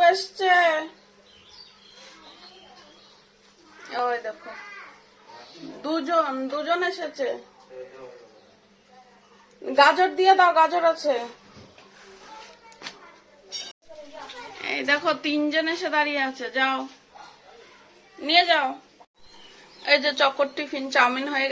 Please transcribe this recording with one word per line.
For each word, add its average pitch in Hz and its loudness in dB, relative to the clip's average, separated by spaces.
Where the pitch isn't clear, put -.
এসছে, 381 -2
ওই 240 -2
দেখো, 220 -12
দুজন, 311 0
দুজন 302 -2
এসেছে। 302 -8
গাজর 311 6
দিয়ে 381 8
দাও, 349 8
গাজর 330 4
আছে। 294 -2
এই 285 -4
দেখো, 294 0
তিনজন 302 0
এসে 349 -4
দাঁড়িয়ে 294 0
আছে, 262 -12
যাও 262 0
নিয়ে 339 2
যাও। 294 2
এই 294 4
যে 294 2
চকোর 277 2
টিফিন 269 -6
চাউমিন 254 2
হয়ে 269 0